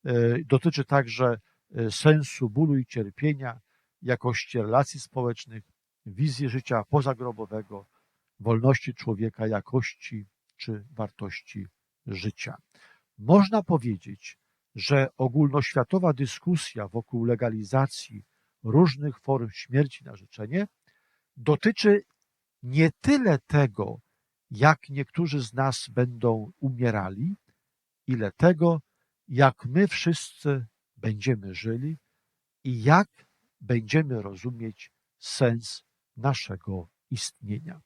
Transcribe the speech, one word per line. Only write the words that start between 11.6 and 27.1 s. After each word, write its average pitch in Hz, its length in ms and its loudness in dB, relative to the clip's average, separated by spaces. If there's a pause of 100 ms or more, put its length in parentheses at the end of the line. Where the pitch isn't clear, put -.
życia. 98 520 -10 (600)
Można 190 460 6
powiedzieć, 113 760 -4 (380)
że 135 420 0
ogólnoświatowa 143 960 0
dyskusja 127 720 -4
wokół 117 380 -6
legalizacji 110 1000 -2 (400)
różnych 139 560 2
form 120 320 -2
śmierci - 540 -2
na 120 100 -18
życzenie 110 520 -8 (680)
dotyczy 202 640 4 (640)
nie 147 260 4 (120)
tyle 254 460 4
tego, 110 520 0 (520)
jak 143 380 4
niektórzy 143 500 -4
z 113 140 -8
nas 131 360 -2
będą 120 680 0
umierali, 117 760 -2 (720)